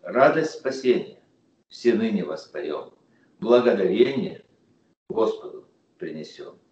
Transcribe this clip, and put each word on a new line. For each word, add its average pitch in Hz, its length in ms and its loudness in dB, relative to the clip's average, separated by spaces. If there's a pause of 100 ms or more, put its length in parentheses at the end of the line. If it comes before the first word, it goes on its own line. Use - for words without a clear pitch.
Радость 147 520 2
спасения - 640 -2 (480)
все - 260 0
ныне 104 300 0
воспоем, - 680 -10 (460)
благодарение 113 1040 2 (640)
Господу - 600 -6 (280)
принесем. 78 640 -16 (140)